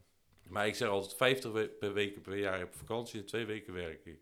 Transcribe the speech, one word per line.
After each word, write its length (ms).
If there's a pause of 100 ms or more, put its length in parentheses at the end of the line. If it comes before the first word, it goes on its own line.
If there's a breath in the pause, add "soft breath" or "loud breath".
(480)
Maar 180
ik 80
zeg 140
altijd, 260
vijftig 380
we-, 160
per 240
weken 300
per 140
jaar 260
op 120
vakantie 460
en 60
twee 200
weken 260
werk 340
ik. 160